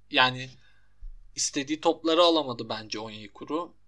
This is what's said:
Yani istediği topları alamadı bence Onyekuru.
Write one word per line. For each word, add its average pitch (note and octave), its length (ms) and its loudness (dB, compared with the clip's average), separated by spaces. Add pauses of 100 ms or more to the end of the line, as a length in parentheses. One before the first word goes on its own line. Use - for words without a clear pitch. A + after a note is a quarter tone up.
(120)
Yani B2+ 380 2 (840)
istediği D3 460 -4
topları E3 400 4
alamadı C#3 480 2
bence G#2+ 300 -8
Onyekuru. A2 760 -8 (140)